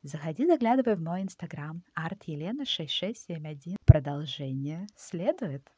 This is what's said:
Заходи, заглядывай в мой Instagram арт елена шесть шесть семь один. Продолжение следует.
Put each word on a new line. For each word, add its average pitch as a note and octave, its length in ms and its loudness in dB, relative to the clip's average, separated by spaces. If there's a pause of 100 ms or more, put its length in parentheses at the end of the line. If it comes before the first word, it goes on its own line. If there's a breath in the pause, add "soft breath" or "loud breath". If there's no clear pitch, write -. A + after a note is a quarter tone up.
Заходи, D#3 440 -4
заглядывай A#3+ 500 4
в E3+ 60 -4
мой F3 200 -4
Instagram D#3+ 600 -8 (120)
арт E3+ 300 -8
елена F3 400 -6
шесть - 280 -4
шесть - 340 -4
семь D#3 200 -8
один. D#3 380 -10
Продолжение C#3+ 1000 4 (100)
следует. F3+ 800 -4